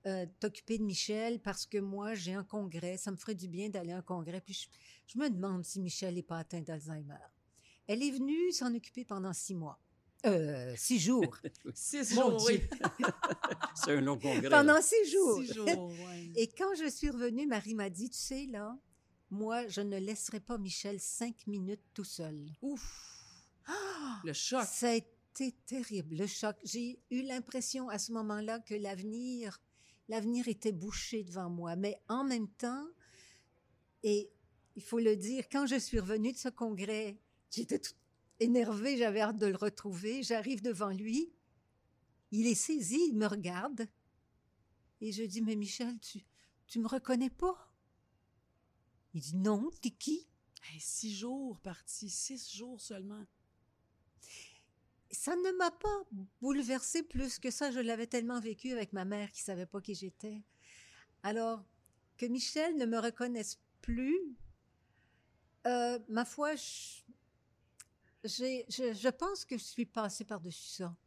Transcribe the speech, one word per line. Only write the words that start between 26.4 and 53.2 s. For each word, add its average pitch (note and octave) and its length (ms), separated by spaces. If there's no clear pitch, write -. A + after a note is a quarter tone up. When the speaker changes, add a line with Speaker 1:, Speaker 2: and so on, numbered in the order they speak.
Speaker 1:
J'ai A#3+ 340
eu B3+ 120
l'impression B3+ 680
à G#3 100
ce A3+ 120
moment-là G#3+ 480
que A3 160
l'avenir, G#3+ 840
l'avenir A#3 400
était G#3+ 240
bouché G#3 500
devant F3 260
moi. E3+ 280
Mais G3+ 200
en B3+ 160
même A#3 240
temps, C4 400
et G#3 280
il G3+ 80
faut A#3 160
le A3 160
dire, A3 340
quand C#4 180
je B3+ 120
suis A3 220
revenue G#3+ 320
de - 60
ce C4 100
congrès, G#3+ 680
j'étais A#3 260
toute - 160
énervée, A#3 560
j'avais A3 240
hâte G#3+ 180
de G#3 80
le F#3+ 100
retrouver. G3+ 640
J'arrive A3+ 400
devant G#3 280
lui, A3+ 420
il A3 160
est A#3 80
saisi, D4+ 560
il A3 60
me G#3+ 100
regarde. G#3 600
Et A3 120
je A3 120
dis, « G3+ 180
Mais A3 140
Michel, A3+ 440
tu, - 200
tu A#3 100
me A3+ 80
reconnais B3+ 440
pas ? » - 420
Il D#3+ 80
dit, « D3+ 140
Non, G#3+ 340
t'es A#3+ 80
qui ? » - 380
Speaker 3:
Hey, D#3 80
six - 340
jours A#3+ 460
partis, - 500
six - 460
jours A#3+ 240
seulement. G3+ 440